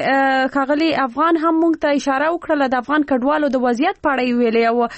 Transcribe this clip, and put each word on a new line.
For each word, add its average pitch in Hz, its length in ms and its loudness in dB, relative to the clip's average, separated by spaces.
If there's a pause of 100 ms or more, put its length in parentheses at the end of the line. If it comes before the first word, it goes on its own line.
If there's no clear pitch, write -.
(560)
ښاغلي 294 340 0 (160)
افغان 311 380 0
هم 330 180 2
موږ 330 120 2 (120)
ته - 20 2 (120)
اشاره 285 340 -2
وکړله، 302 400 -2
د - 80 -
افغان 285 300 0
کډوالو 277 420 0
د 254 120 0
وضعیت 254 360 -2
په 311 120 -2
اړه 254 120 -2
یې 247 120 0
ویلې 226 320 2
او 233 60 0 (220)